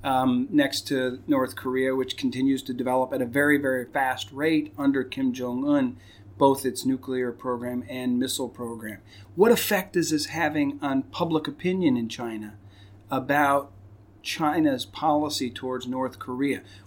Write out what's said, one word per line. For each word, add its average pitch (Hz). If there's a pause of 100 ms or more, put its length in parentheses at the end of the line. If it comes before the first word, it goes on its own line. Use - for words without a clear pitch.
um, 131
next 139
to 127
North 131
Korea, 131
which 131
continues 131
to 131
develop 127
at 135
a 120
very, 143
very 131
fast 131
rate 151
under 139
Kim 131
Jong-un, 127 (400)
both 139
its 123
nuclear 127
program 123
and 127
missile 127
program. 113 (340)
What 214
effect 196
is 156
this 151
having 151
on 135
public 156
opinion 170
in 117
China 110 (560)
about 139 (500)
China's 151
policy 147
towards 127
North 127
Korea? 127 (240)